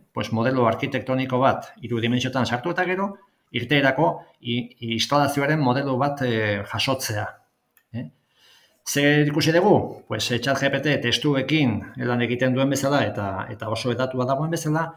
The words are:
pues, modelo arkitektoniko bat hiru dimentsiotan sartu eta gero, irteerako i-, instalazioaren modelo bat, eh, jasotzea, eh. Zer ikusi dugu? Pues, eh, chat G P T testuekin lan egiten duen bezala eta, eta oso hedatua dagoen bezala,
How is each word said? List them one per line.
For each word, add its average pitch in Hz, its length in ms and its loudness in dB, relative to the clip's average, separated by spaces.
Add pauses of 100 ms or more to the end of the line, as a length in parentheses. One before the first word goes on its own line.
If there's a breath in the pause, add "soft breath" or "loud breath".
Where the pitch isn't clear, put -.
(120)
pues, 117 220 -6
modelo 120 340 2
arkitektoniko 127 720 0
bat - 400 2
hiru 117 220 -2
dimentsiotan 123 440 0
sartu 156 300 -2
eta 185 80 0
gero, 185 240 -2 (440 loud breath)
irteerako 135 580 2 (320 loud breath)
i-, 120 340 -4 (220)
instalazioaren 143 680 0
modelo 131 340 0
bat, 143 300 0
eh, 107 340 0 (120)
jasotzea, 107 540 -2 (640)
eh. 156 140 -8 (760 soft breath)
Zer 147 440 4
ikusi 156 280 2
dugu? 180 540 4
Pues, 110 220 -4
eh, 117 100 0
chat 135 180 0
G 139 100 2
P 139 120 -2
T 139 260 0
testuekin 135 720 2 (140)
lan 120 260 -2
egiten 123 320 0
duen 135 160 2
bezala 139 380 2
eta, 98 420 -6
eta 107 200 -8
oso 117 260 -2
hedatua 127 300 -2
dagoen 147 260 -2
bezala, 156 460 -2